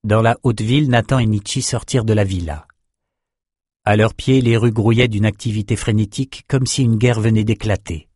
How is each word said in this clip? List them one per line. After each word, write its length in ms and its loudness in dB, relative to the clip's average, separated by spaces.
Dans 180 2
la 220 2
haute 160 0
ville, 280 0
Nathan 300 0
et 80 2
Nietzsche 360 -2
sortirent 420 -2
de 80 2
la 100 2
villa. 460 -6
À 120 2
leurs 180 2
pieds, 260 2
les 160 2
rues 140 2
grouillaient 380 2
d'une 180 0
activité 480 -4
frénétique, 720 -4
comme 180 0
si 200 -2
une 120 2
guerre 240 0
venait 240 2
d'éclater. 720 -4